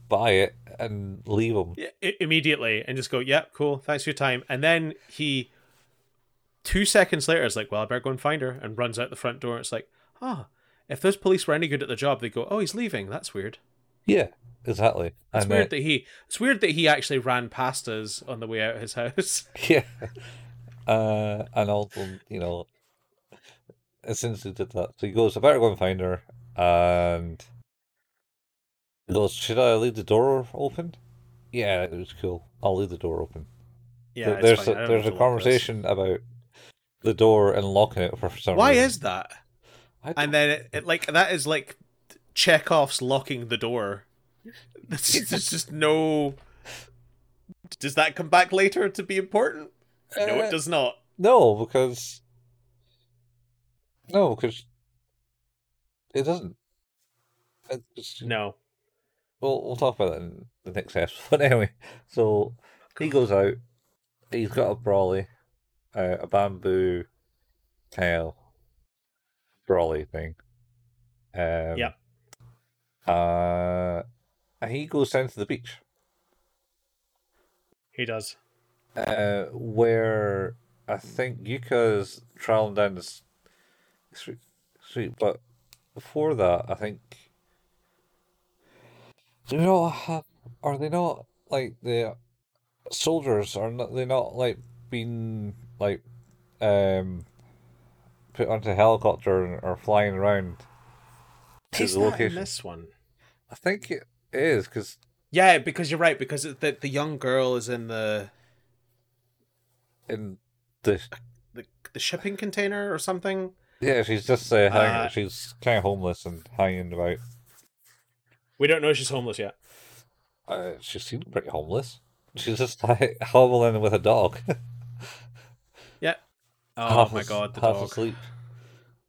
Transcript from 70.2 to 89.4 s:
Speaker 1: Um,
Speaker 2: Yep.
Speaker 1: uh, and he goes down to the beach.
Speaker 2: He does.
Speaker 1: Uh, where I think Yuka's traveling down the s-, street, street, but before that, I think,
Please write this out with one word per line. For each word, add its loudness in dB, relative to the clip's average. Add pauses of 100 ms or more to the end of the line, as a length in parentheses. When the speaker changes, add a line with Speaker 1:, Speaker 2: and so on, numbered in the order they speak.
Speaker 1:
Um, -2
Speaker 2:
Yep. -6 (1120)
Speaker 1:
uh, 0 (580)
and -6
he -6
goes 0
down 0
to -18
the -6
beach. -10 (2250)
Speaker 2:
He -6
does. -8 (580)
Speaker 1:
Uh, -2
where 0 (320)
I -4
think -8
Yuka's 0 (160)
traveling 0
down 2
the -12
s-, -16 (920)
street, -16 (440)
street, -8
but 0 (520)
before -2
that, 4
I -6
think, -8 (2500)